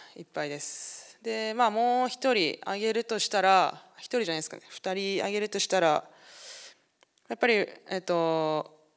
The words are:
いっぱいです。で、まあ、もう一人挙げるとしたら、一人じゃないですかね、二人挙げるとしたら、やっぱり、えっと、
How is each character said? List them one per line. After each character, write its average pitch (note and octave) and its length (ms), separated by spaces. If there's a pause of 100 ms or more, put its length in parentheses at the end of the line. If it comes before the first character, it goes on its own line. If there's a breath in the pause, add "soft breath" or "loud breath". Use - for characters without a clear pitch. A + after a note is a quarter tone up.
(160 loud breath)
い - 40
っ E3 60
ぱ - 180
い C#3+ 60
で D3 100
す。 - 640
で、 A3 320
ま A#3+ 120
あ、 G#3+ 40
も A#3+ 340
う B3 60
一 C4 240
人 E3 260
挙 G3 180
げ A3 140
る A3+ 120
と A3 140
し - 120
た G3+ 100
ら、 F#3 420 (140)
一 - 120
人 A#3+ 160
じ E3+ 60
ゃ - 20
な - 20
い D#3+ 60
で - 20
す - 80
か - 80
ね、 - 100
二 - 240
人 G3 280
挙 G3 120
げ G#3 80
る G#3+ 80
と G3+ 100
し - 80
た F#3+ 140
ら、 D#3 240 (1300 loud breath)
や A3+ 60
っ - 20
ぱ B3+ 80
り、 A#3 80 (340)
え F#3+ 120
っ - 20
と、 D#3+ 920